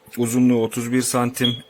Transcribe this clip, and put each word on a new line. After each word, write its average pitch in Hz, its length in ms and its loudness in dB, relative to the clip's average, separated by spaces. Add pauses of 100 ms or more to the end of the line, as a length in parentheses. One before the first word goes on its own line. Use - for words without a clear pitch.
(180)
uzunluğu 120 440 4
otuz 120 300 -4
bir 127 100 2
santim, 123 540 -2 (140)